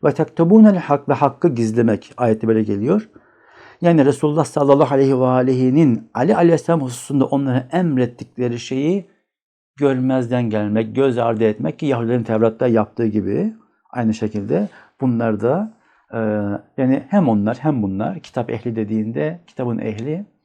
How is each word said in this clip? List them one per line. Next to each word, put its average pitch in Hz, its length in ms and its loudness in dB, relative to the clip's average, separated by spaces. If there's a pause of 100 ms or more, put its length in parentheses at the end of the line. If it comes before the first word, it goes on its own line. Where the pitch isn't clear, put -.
Ve 147 100 2
tektubûnel 190 640 4
hak 143 320 -2
ve 139 40 4
hakkı 131 340 0
gizlemek. 117 720 0
Ayette 113 300 0
böyle 110 160 2
geliyor. 110 460 -2 (720)
Yani 170 240 4
Resulullah 151 400 0
sallallahu 139 480 4
aleyhi 135 260 2
ve 127 60 2
aleyhinin 127 880 2
Ali 139 220 0
Aleyhisselam 170 460 2
hususunda 131 440 -2
onlara 131 460 -2
emrettikleri 123 880 -4
şeyi 156 520 -4 (640)
görmezden 127 760 0
gelmek, 107 460 -2
göz 131 220 0
ardı 117 260 0
etmek 123 360 -2
ki 165 60 -6
Yahudilerin 120 380 -2
Tevrat'ta 113 440 0
yaptığı 113 400 0
gibi 107 460 -2 (360)
aynı 113 240 -2
şekilde 110 560 -4 (320)
bunlar 117 400 -2
da, 175 320 -2 (400)
e, 117 40 -6 (600)
yani 131 320 0
hem 185 200 2
onlar 107 280 0
hem 143 260 -2
bunlar 107 360 -6
kitap - 300 -8
ehli 117 260 -8
dediğinde 113 720 -6
kitabın 120 320 -6
ehli 131 460 -8 (200)